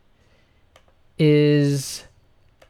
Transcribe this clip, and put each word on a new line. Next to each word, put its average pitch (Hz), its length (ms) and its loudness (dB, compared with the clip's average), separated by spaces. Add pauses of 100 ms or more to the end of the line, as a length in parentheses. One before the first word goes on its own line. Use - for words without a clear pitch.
(1200)
is 147 840 0 (640)